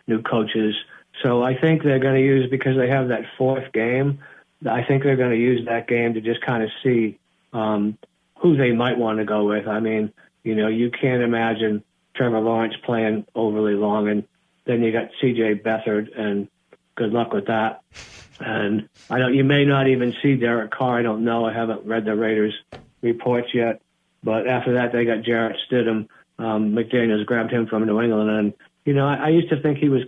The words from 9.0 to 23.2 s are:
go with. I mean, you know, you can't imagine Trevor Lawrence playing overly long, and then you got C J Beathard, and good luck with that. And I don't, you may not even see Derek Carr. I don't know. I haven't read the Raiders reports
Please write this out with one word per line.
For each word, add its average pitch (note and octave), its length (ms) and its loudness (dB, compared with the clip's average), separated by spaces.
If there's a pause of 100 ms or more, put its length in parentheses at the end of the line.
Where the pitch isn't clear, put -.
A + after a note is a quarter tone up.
go G#2+ 200 0
with. G#2 240 0
I G#2+ 120 -2
mean, A2 320 -2 (300)
you A2 120 -2
know, G#2+ 140 2
you A#2+ 220 0
can't B2+ 320 0
imagine A2+ 600 0 (320)
Trevor A#2 260 0
Lawrence A2+ 340 0 (100)
playing A2+ 500 -2
overly G#2+ 400 0
long, G#2 340 0
and G#2 160 -2 (400)
then A#2 180 0
you A2+ 100 2
got A#2 180 -2 (100)
C B2+ 120 2
J A2+ 220 2
Beathard, A2 540 -2 (100)
and G2+ 300 -2 (460)
good A2 180 -2
luck A#2 200 -2
with G2+ 140 -4
that. A2 340 -2 (580)
And G#2+ 500 -4 (220)
I B2+ 80 -2
don't, B2+ 160 2
you C3+ 100 4
may C#3+ 200 4
not C#3 240 4
even B2 340 2
see C#3 140 4
Derek A#2 340 0
Carr. B2 280 -2
I A#2 40 0
don't A2+ 220 -2
know. A#2 200 0
I A2 80 -2
haven't A2+ 340 -4
read A2+ 200 -2
the G#2+ 100 0
Raiders G#2+ 380 0 (480)
reports A#2+ 500 0